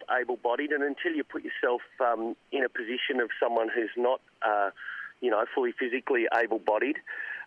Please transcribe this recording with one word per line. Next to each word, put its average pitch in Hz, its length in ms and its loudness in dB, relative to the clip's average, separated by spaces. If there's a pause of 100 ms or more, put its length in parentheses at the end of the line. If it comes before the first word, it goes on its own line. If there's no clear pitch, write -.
(120)
able-bodied, 123 600 0
and 143 120 2
until 143 300 -2
you 147 100 0
put - 220 -8
yourself, 123 360 0 (200)
um, 117 340 0 (160)
in 135 140 2
a 120 40 0
position 123 520 -2
of 110 80 0 (120)
someone 113 320 2
who's 117 220 0
not, 123 240 2 (220)
uh, 104 300 2 (500)
you 123 100 2
know, 107 140 4 (100)
fully 123 160 2
physically 123 640 0
able-bodied. 113 600 2 (500)